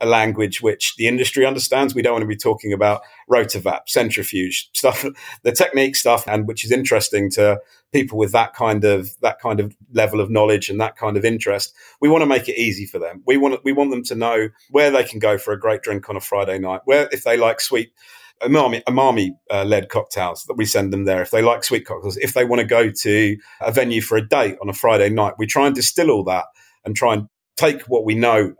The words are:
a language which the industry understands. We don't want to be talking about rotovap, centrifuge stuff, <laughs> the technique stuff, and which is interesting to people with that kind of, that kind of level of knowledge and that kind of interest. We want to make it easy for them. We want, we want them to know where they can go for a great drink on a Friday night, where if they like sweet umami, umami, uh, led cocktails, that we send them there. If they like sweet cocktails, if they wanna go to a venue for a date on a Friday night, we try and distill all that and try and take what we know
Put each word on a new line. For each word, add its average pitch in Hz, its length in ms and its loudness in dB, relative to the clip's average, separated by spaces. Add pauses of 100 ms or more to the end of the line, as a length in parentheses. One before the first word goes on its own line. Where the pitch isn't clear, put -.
a 117 40 0
language 110 560 0
which - 360 -2
the 113 100 0
industry 127 380 2
understands. 135 500 0
We 120 60 -2
don't 120 100 2
want 113 120 0
to 107 40 -4
be 107 80 -6
talking 107 380 -4
about 104 260 0 (320)
rotovap, 104 560 0
centrifuge 101 880 -2
stuff, - 320 0 (200)
<laughs> - 180 -16
the 160 100 2
technique 135 420 0
stuff, 117 320 2
and 107 180 -2
which 110 200 -8
is 113 80 -2
interesting 107 600 0
to 104 260 2 (320)
people 131 240 -2
with 104 160 0
that 117 200 2
kind 107 300 0
of, 98 260 0 (120)
that - 180 -2
kind 107 220 -2
of 104 120 -8 (200)
level 107 260 2
of 101 100 -2
knowledge 107 400 2
and 101 120 -4
that 110 160 -4
kind 107 180 -2
of 101 80 0
interest. 110 500 -2 (280)
We 147 80 4
want 160 140 4
to 147 40 2
make 135 220 2
it - 100 -4
easy 101 260 -2
for 95 140 -8
them. 87 260 -10
We 131 120 4
want, 139 260 0
we 139 80 0
want 139 200 0
them 123 120 -4
to 117 120 -8
know 113 340 -2 (220)
where 143 200 4
they 131 140 2
can 110 140 -12
go 104 180 2
for 104 160 -6
a 98 60 -6
great 107 240 -2
drink 101 260 -6
on 101 80 -8
a - 20 -8
Friday 98 400 -4
night, 92 240 -6
where 147 300 4
if 131 100 -6
they 117 140 2
like 113 240 2
sweet 113 320 -4 (500)
umami, 127 400 2
umami, 123 460 2 (200)
uh, 98 140 -2
led 101 240 0
cocktails, 90 560 -4
that - 120 -8
we 110 100 -2
send 98 260 0
them 98 140 -2
there. 92 160 2
If 87 100 -8
they 113 100 2
like 117 220 2
sweet - 220 -2
cocktails, 92 320 -8
if - 160 -4
they 123 100 2
wanna 120 220 0
go 113 260 2
to 107 460 0 (240)
a 113 100 -2
venue 117 300 0
for 110 160 0
a 110 100 -2
date 113 340 0
on 101 60 -10
a 95 60 -6
Friday 104 340 4
night, 104 300 0
we 110 100 -4
try 139 200 2
and 139 60 2
distill 147 380 2
all 101 140 0
that 92 180 -2 (400)
and 107 140 -8
try 120 160 2
and 104 160 -4 (260)
take 151 280 0
what 120 200 0
we 110 100 0
know 110 460 2